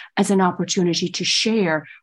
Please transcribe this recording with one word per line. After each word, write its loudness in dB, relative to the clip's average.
as 2
an 4
opportunity 0
to -8
share 0